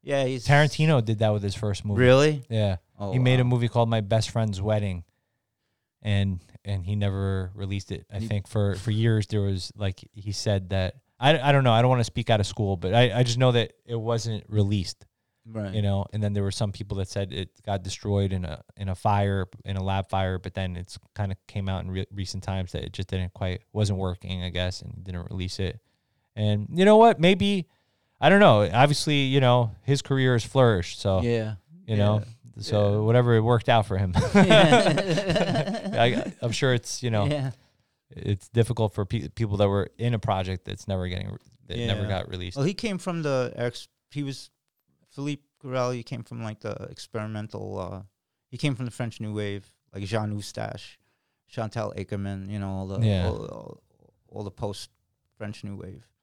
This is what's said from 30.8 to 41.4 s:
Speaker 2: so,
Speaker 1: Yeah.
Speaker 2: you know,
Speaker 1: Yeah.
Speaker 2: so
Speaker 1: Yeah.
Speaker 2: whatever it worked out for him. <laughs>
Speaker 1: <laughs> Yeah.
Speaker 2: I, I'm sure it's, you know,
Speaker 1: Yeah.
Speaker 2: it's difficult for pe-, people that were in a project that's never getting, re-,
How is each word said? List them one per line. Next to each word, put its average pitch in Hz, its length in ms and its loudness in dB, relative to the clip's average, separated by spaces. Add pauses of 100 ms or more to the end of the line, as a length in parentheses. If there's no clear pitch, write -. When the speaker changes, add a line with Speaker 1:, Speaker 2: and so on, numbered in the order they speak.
Speaker 2:
so, 95 200 2
Speaker 1:
Yeah. 110 360 -2 (300)
Speaker 2:
you 110 100 -2
know, 104 260 2 (340)
Speaker 1:
Yeah. 107 60 -12
Speaker 2:
so 104 320 2
Speaker 1:
Yeah. 107 60 0
Speaker 2:
whatever 120 360 4
it 110 60 6
worked 117 260 2
out 117 160 4
for 95 140 -2
him. 92 160 -2 (100)
<laughs> - 20 0
Speaker 1:
<laughs> - 80 -4
Yeah. 190 1600 4
Speaker 2:
I, 120 480 0
I'm 117 120 -4
sure 127 220 0
it's, - 280 -6
you 120 80 -4
know, 104 160 2
Speaker 1:
Yeah. 135 240 -2 (600)
Speaker 2:
it's - 380 -6
difficult 113 460 0
for 104 100 -2
pe-, 95 240 -4
people 104 300 -4
that 101 100 4
were 98 300 0
in 120 160 -2
a 110 40 -2
project 92 460 -4
that's - 240 -12
never 92 200 -4
getting, 90 220 -8
re-, - 80 -14 (300)